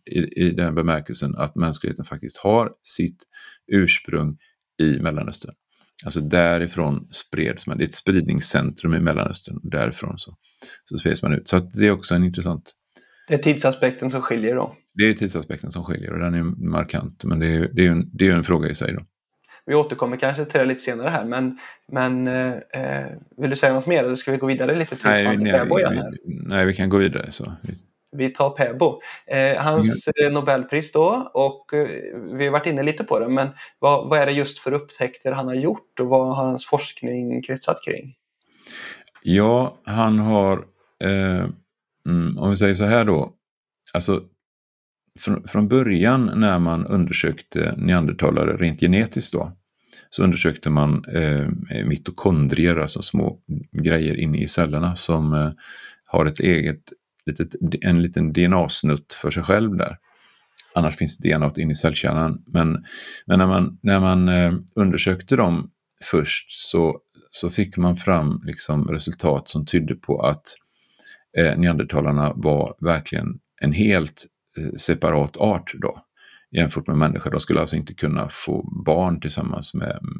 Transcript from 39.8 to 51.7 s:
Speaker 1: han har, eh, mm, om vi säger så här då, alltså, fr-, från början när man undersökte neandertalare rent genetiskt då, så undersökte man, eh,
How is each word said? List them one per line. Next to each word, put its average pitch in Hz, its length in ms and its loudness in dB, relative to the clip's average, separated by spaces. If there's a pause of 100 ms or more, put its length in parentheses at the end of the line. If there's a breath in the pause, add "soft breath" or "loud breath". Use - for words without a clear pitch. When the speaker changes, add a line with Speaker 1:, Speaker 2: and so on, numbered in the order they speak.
Speaker 1:
han 110 340 2
har, 104 380 4 (480)
eh, 95 420 0 (640)
mm, 82 300 0
om 98 120 2
vi 101 60 2
säger 98 180 4
så 98 100 2
här 113 200 4
då, 80 280 2 (600)
alltså, 90 300 0 (1000)
fr-, - 280 -4
från 107 200 2
början 117 680 4
när 104 220 2
man 85 280 0
undersökte 80 880 -2
neandertalare 78 800 2
rent 80 240 -2
genetiskt 98 520 2
då, 90 200 -4 (580 loud breath)
så 92 120 -2
undersökte 82 480 2
man, 73 340 2
eh, 73 440 0 (360)